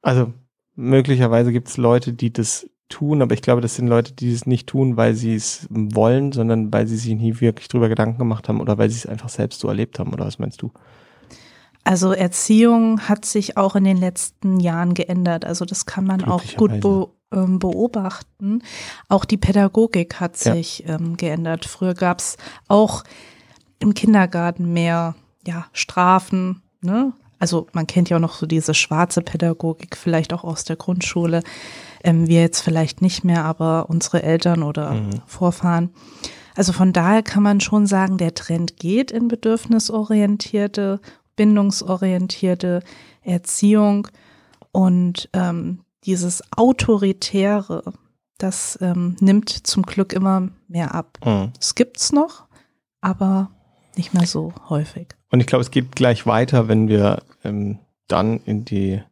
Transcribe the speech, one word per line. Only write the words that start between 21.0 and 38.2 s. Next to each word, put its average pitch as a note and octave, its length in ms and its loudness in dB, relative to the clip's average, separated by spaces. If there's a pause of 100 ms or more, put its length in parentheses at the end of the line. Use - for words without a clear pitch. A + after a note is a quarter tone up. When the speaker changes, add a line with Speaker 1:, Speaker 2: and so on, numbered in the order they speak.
Speaker 2:
geändert. E3 480 -4
Früher F#3 280 -4
gab's F3+ 440 -2 (300)
auch G#3 360 2 (760)
im G#3 140 2
Kindergarten F3+ 800 2
mehr, E3+ 420 0 (320)
ja, E3+ 240 -8
Strafen, F#3 880 0 (200)
ne? A#3 320 0 (260)
Also E3 340 -2
man D#3+ 140 -2
kennt F3 240 2
ja E3+ 60 4
auch D#3+ 40 2
noch E3 140 -2
so E3 100 -6
diese D#3+ 300 0
schwarze E3+ 480 0
Pädagogik, E3 720 -4
vielleicht E3 340 -2
auch E3+ 120 -8
aus E3 200 -8
der D#3+ 120 -6
Grundschule. E3+ 680 -2 (640)
Ähm, E3 240 4
wir E3 140 6
jetzt E3 200 2
vielleicht D#3+ 400 0
nicht F#3 220 0
mehr, E3+ 220 2
aber D#3+ 440 0
unsere E3 320 0
Eltern E3 400 2
oder D3 320 -4
Speaker 1:
Mhm. G#2+ 160 -2 (160)
Speaker 2:
Vorfahren. F3 640 0 (640)
Also F#3 180 2
von F#3 200 4
daher F#3+ 300 2
kann G#3 180 0
man G3+ 180 4
schon G#3 280 2
sagen, F#3+ 320 0
der E3+ 160 -2